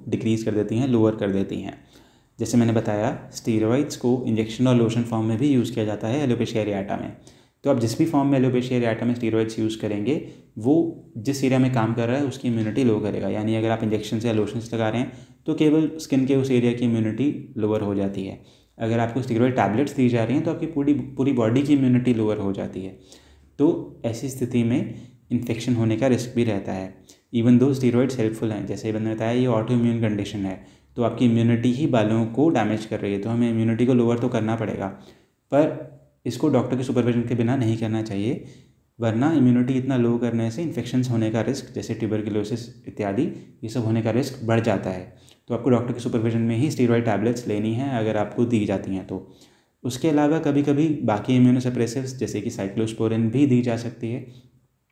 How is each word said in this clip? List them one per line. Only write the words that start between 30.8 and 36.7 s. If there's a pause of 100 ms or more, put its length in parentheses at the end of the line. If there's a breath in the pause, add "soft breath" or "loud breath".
तो
आपकी
immunity
ही
बालों
को
damage
कर
रही
है,
तो
हमें
immunity
को
lower
तो
करना
पड़ेगा, (640 loud breath)
पर
इसको
doctor